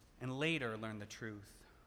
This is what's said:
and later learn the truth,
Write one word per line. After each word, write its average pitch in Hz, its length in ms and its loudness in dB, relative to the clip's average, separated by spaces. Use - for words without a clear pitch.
and 131 140 0
later 139 420 4
learn 110 180 -2
the 104 60 -4
truth, 107 480 -6